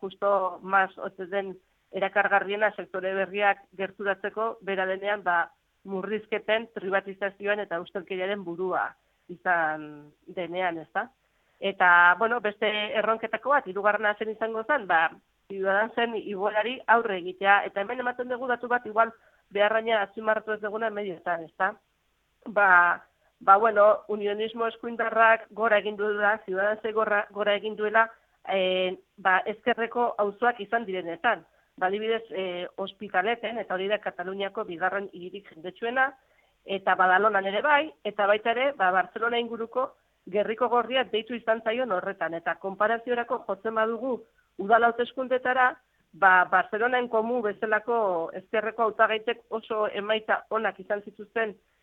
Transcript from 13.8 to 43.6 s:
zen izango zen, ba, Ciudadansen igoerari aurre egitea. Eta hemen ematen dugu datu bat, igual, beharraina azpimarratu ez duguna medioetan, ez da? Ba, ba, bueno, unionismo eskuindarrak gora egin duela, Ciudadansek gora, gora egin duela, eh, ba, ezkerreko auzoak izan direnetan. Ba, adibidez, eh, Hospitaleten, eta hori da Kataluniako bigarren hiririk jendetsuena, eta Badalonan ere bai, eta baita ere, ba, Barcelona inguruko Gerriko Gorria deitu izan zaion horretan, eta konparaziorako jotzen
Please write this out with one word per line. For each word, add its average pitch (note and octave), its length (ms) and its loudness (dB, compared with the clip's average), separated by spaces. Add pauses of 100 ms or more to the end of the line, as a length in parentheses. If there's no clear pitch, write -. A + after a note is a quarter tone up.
zen A3 200 -6
izango A3 320 -4
zen, C#4 200 0
ba, E3 200 4 (400)
Ciudadansen G#3+ 720 0
igoerari G#3+ 560 -2 (160)
aurre A3 300 2
egitea. G3 480 4
Eta G3 120 -6
hemen B3 220 -6
ematen B3 240 -4
dugu B3+ 240 -6
datu A#3+ 160 -4
bat, A#3+ 180 -2
igual, A3 280 0 (420)
beharraina A3 480 2
azpimarratu A3 500 -2
ez G#3 80 -8
duguna A3 300 -4
medioetan, F3 560 -6
ez - 80 -20
da? F#3+ 160 0 (760)
Ba, G3+ 240 4 (680)
ba, G3 180 8
bueno, G#3 300 6 (240)
unionismo G#3+ 560 -4
eskuindarrak A3+ 880 2
gora G#3+ 240 4
egin G#3+ 160 -6
duela, G#3 500 0
Ciudadansek G#3 500 -2
gora, G#3+ 360 2
gora G3+ 240 0
egin G#3 240 -6
duela, A3 300 2 (360)
eh, F#3 520 -2 (200)
ba, F#3 280 2
ezkerreko A3+ 720 -2
auzoak G#3 500 0
izan A#3 180 -2
direnetan. F3+ 600 -4 (320)
Ba, F#3 100 0
adibidez, A3 440 -2
eh, F3+ 440 -6
Hospitaleten, G#3 840 -4
eta F#3 140 -6
hori F#3+ 120 -2
da G#3 140 0
Kataluniako G3 640 -8
bigarren F#3 480 -4
hiririk F3+ 400 -16
jendetsuena, A3+ 560 -4 (560)
eta F#3+ 300 0
Badalonan F#3+ 500 4
ere G3 160 -2
bai, D4 220 4 (200)
eta G#3 240 -2
baita G#3+ 240 2
ere, C4 220 0
ba, F#3+ 180 2
Barcelona G#3 480 0
inguruko A#3 520 -6 (360)
Gerriko G#3 400 0
Gorria A#3+ 380 0
deitu A3 320 -6
izan A3+ 260 -2
zaion A#3 280 -2
horretan, F3+ 420 -4
eta E3 220 -4
konparaziorako A#3 920 -2
jotzen A3 300 -4